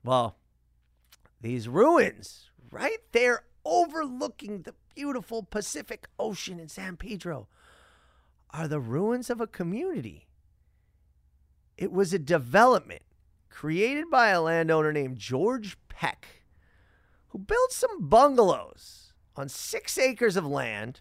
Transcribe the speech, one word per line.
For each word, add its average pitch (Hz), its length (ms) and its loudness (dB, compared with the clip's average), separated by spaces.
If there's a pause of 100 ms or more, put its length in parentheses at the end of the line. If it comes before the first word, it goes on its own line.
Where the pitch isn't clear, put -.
Well, 120 340 0 (1000)
these 117 300 -6
ruins 220 800 2 (200)
right 440 280 -6 (140)
there 240 320 2 (180)
overlooking 285 1000 -4
the - 100 -16 (220)
beautiful 247 480 -8
Pacific - 640 -10 (120)
Ocean 185 400 -8
in 160 80 -18
San 185 300 -12
Pedro 175 500 -10 (1000)
are 156 180 -8
the 147 120 -4
ruins 202 500 -4
of 233 100 -4
a 226 80 -4
community. 185 800 -8 (1500)
It 185 140 -6
was 180 200 0
a 185 80 0
development 160 840 4 (460)
created 233 600 -2
by 240 200 6
a 180 120 4
landowner 160 500 2
named 135 260 -4
George 190 600 -2 (100)
Peck, - 560 -10 (880)
who - 100 -16
built 480 320 0
some 349 380 -4
bungalows 226 1040 4 (220)
on 139 120 -8
six - 500 -8
acres 240 380 2
of 180 100 0
land 120 560 -6